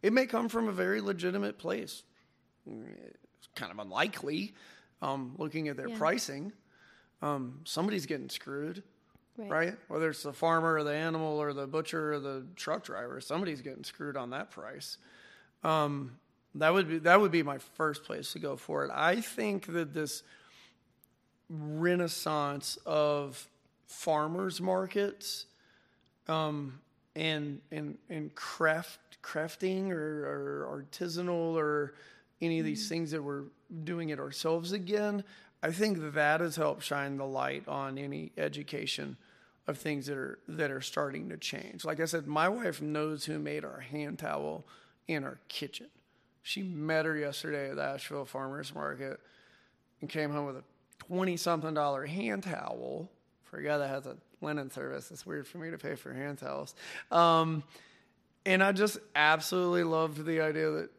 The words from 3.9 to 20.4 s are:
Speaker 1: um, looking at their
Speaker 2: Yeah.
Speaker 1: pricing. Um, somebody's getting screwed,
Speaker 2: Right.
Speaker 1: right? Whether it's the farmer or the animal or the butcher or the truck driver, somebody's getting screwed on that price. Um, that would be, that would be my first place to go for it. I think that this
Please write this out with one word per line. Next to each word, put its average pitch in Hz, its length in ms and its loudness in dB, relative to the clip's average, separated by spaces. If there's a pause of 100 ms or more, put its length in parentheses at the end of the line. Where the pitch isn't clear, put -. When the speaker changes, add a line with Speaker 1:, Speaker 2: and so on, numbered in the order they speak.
Speaker 1:
um, 135 380 -4
looking 151 300 -2
at 143 100 -4
their 135 100 -6
Speaker 2:
Yeah. 117 100 -6
Speaker 1:
pricing. 165 540 0 (720)
Um, 139 420 -2
somebody's 185 420 0
getting 135 220 -4
screwed, 151 540 -6 (560)
Speaker 2:
Right. 208 120 -6
Speaker 1:
right? 170 280 2 (100)
Whether 156 220 0
it's - 120 -8
the 143 120 -6
farmer 165 400 4
or 151 100 2
the 147 100 2
animal 160 460 0
or 147 140 0
the 139 120 -4
butcher 156 460 0
or 147 80 0
the 135 260 -6 (100)
truck - 280 -2
driver, 120 380 -6
somebody's 156 400 -2
getting 135 220 -10
screwed 147 340 -6
on 120 120 -4
that 151 200 -6
price. - 480 -12 (640)
Um, 143 560 2 (360)
that 156 200 6
would 185 140 6
be, 165 120 0
that 170 200 10
would 202 120 6
be 165 100 6
my 139 160 -2
first 151 460 -2
place - 280 -6
to 165 60 -8
go 143 180 -4
for 143 280 0
it. 139 80 -2
I 165 300 4
think 208 440 -2
that 165 280 -2
this 151 280 -4 (1300)